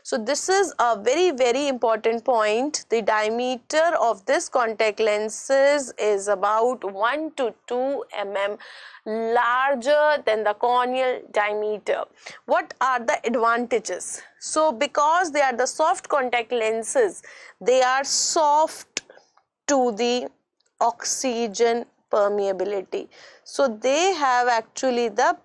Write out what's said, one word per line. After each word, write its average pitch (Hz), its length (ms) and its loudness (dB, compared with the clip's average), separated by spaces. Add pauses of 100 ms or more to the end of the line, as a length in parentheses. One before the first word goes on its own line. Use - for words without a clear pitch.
So - 160 -4
this 247 320 -4
is 381 280 2
a 233 220 2
very, 302 300 2
very 262 380 0
important 226 540 0
point. 233 680 0
The 226 100 0
diameter 247 1000 0
of 220 280 0
this 320 240 0
contact 220 500 0
lenses 240 960 2
is 202 300 0
about 214 640 0
one 254 440 -2
to 226 180 -2 (120)
two 254 460 -4
M 202 240 -6
M 202 220 -2 (480)
larger 240 1200 2
than 214 180 0
the 208 80 2
corneal 247 720 0 (100)
diameter. 208 720 -2 (400)
What 320 380 -2
are 254 180 0
the 233 260 -2
advantages? 226 920 -2 (200)
So 311 320 0
because 294 600 0
they 285 80 0
are 262 160 2
the 247 100 0
soft 311 400 -2
contact 247 460 -2
lenses, 226 720 0 (400)
they 247 180 4
are 262 240 2
soft - 1000 0 (640)
to 254 240 2
the 240 360 -2 (540)
oxygen 233 1040 -2 (260)
permeability. 202 960 -2 (340)
So - 260 0
they 269 460 2
have 247 340 2
actually 240 600 -2
the 247 360 2